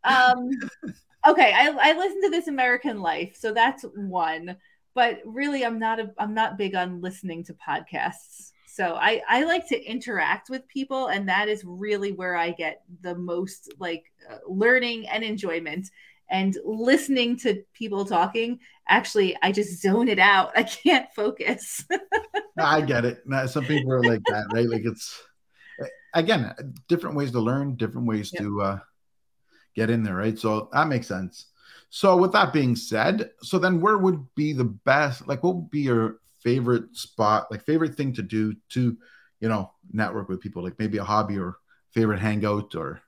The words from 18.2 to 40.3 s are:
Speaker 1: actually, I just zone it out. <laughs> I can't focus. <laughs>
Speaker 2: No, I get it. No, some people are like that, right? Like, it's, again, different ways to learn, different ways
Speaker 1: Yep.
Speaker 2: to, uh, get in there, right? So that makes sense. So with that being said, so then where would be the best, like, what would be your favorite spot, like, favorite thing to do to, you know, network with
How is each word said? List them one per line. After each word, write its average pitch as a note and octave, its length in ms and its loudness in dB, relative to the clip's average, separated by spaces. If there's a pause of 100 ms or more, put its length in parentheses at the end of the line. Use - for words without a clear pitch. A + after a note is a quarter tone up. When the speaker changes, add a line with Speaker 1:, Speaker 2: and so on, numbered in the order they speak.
Speaker 1:
actually, G3 520 2
I F#3 120 2
just F#3+ 280 -2
zone A3 280 4
it F#3+ 100 2
out. F#3+ 340 6
<laughs> - 40 2
I A3+ 60 4
can't C#4 520 2
focus. - 760 -4
<laughs> F4 60 0 (640)
Speaker 2:
No, E3 60 2
I D3+ 180 4
get B2+ 240 0
it. A#2+ 200 -4
No, C3+ 220 -2
some C3+ 180 -4
people C3 260 0
are B2+ 120 2
like A#2 240 2
that, - 260 -2
right? A#2+ 160 2
Like, A2+ 160 -2
it's, - 360 -8 (920)
again, E3 400 0 (340)
different E3 300 -2
ways C#3 140 -2
to B2 80 0
learn, C3 360 0
different A#2+ 320 -4
ways G#2+ 240 -2
Speaker 1:
Yep. F3+ 120 -8
Speaker 2:
to, G2+ 180 -2
uh, G2 180 -2 (960)
get A2 140 0
in A#2 140 2
there, G2 120 -2
right? A2 240 -2
So G#2+ 320 -2
that D3+ 160 2
makes C3 200 -2
sense. F#2+ 400 -8 (420)
So F#3+ 280 4
with F#3 140 4
that G3 220 4
being B2+ 220 4
said, C#3 560 -2 (100)
so - 180 0
then F3 220 2
where G#3+ 160 4
would F#3 260 2 (120)
be D3+ 180 0
the B2+ 120 0
best, C3+ 640 0
like, C#3 160 -2
what F3+ 120 2
would E3 160 -10
be D3 100 -2
your A#2 380 2 (200)
favorite A#2+ 560 0
spot, - 560 0
like, G2+ 140 -8
favorite D#3+ 300 0
thing C3+ 180 -2
to A2+ 80 -6
do G#2+ 340 -2 (140)
to, B2 280 0 (440)
you A2 80 -2
know, G2+ 220 -2 (200)
network G2+ 380 -4
with F#2 120 -4